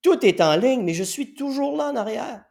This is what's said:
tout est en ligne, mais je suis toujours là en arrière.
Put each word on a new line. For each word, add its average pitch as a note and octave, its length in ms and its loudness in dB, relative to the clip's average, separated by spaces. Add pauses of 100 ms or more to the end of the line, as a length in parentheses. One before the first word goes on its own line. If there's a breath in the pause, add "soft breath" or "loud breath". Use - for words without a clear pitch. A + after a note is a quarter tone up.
tout E4 240 2
est F3+ 160 4
en D#3 160 4
ligne, B3 260 2
mais E3+ 120 -2
je F3+ 100 -4
suis - 300 -8
toujours C#4 420 -4
là D4 140 -2
en C#4 60 -6
arrière. G#3+ 540 -8